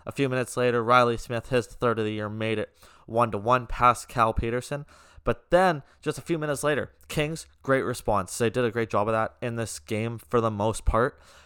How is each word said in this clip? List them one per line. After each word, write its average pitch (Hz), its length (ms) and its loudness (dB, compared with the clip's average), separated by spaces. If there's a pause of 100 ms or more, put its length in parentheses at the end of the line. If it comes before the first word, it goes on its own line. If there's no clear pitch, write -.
a 110 80 -10
few 139 180 -2
minutes 127 280 -4
later, 120 260 2
Riley 120 340 4
Smith, - 320 -8
his 123 180 2
third 117 320 0
of 107 60 0
the 107 80 -4
year, 107 140 -6
made 110 300 -4
it - 180 -6 (300)
one 113 240 2
to 104 80 -4
one 120 300 2
past - 420 2
Cal 113 240 2
Peterson. 123 540 -4 (360)
But - 280 -4
then, 175 320 4 (180)
just 147 160 -4
a 131 60 -12
few 165 160 -2
minutes 147 240 -4
later, 139 280 0 (160)
Kings, 156 380 -4 (160)
great 135 220 2
response. 101 520 -2
They 117 140 2
did 123 160 0
a 110 60 0
great 113 180 -2
job 104 180 0
of 113 40 0
that 110 320 -2
in 117 140 -6
this 113 200 -6
game 113 400 -6
for 120 240 0
the 113 80 2
most 104 360 -2
part. 120 340 2 (260)